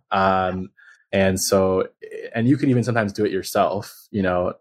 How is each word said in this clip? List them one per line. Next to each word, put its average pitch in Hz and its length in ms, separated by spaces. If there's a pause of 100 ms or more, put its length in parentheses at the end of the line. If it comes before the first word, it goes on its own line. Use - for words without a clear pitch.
(100)
Um, 95 600 (400)
and 95 300
so, 95 480 (460)
and 113 120
you 139 100
can 143 140
even 123 140
sometimes 107 280
do 104 120
it 101 80
yourself, 95 760
you 104 120
know, 90 380